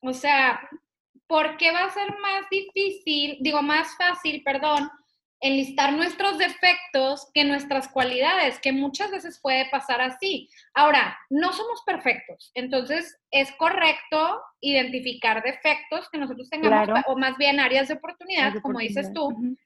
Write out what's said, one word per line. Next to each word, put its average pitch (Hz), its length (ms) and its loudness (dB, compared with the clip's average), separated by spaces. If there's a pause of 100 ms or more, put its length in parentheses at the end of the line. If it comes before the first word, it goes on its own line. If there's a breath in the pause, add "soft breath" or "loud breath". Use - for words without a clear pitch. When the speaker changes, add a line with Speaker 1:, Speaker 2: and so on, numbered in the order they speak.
Speaker 1:
O 254 120 -6
sea, 269 460 2 (680)
¿por 311 300 0
qué 330 140 2
va 359 140 2
a 381 60 -2
ser 403 160 -4 (120)
más 392 300 -4
difícil, 381 920 -4
digo, 294 200 0
más 302 360 0
fácil, 339 460 -2
perdón, 285 460 0 (500 soft breath)
enlistar 269 540 0
nuestros 349 460 0
defectos 349 960 0
que 294 100 4
nuestras 277 460 0
cualidades? 262 720 2
Que 269 120 0
muchas 277 400 -2
veces 339 280 -10
puede 262 300 0
pasar 247 320 0
así. 262 480 -4 (240 loud breath)
Ahora, 269 420 6 (140)
no 320 240 0
somos 440 320 -6
perfectos, - 680 -4
entonces 262 640 -4 (100)
es 277 280 0
correcto 330 840 0 (180)
identificar 247 840 -2
defectos 294 680 -2
que 320 80 -8
nosotros 254 320 -8
tengamos, 214 360 4
Speaker 2:
Claro. 226 200 0
Speaker 1:
o 262 140 0
más 262 180 0
bien 285 220 4
áreas 269 280 2
de 302 80 -4
oportunidad, 339 520 -2
Speaker 2:
Áreas 208 80 -2
de 214 80 -6
Speaker 1:
como 254 160 -4
dices 202 300 -4
Speaker 2:
oportunidad. 196 40 -12
Speaker 1:
tú. 285 140 -2 (200)
Speaker 2:
Ujú. 254 180 -6